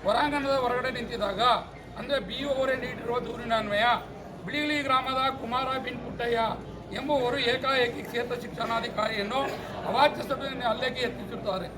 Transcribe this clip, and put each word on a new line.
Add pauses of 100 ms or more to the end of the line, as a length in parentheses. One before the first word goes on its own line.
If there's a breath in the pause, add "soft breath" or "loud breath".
ಹೊರಾಂಗಣದ
ಹೊರಗಡೆ
ನಿಂತಿದ್ದಾಗ, (580)
ಅಂದ್ರೆ
ಬಿ
ಇ
ಓ
ಅವರೇ
ನೀಡಿರುವ
ದೂರಿನ
ಅನ್ವಯ (640)
ಬಿಳಿಗಿಳಿ
ಗ್ರಾಮದ
ಕುಮಾರ
ಬಿನ್
ಪುಟ್ಟಯ್ಯ (600)
ಎಂಬುವರು
ಏಕಾಏಕಿ
ಕ್ಷೇತ್ರ
ಶಿಕ್ಷಣಾಧಿಕಾರಿಯನ್ನು (460)
ಅವಾಚ್ಯ
ಶಬ್ದದಿಂದ
ಹಲ್ಲೆಗೆ
ಯತ್ನಿಸಿರುತ್ತಾರೆ. (100)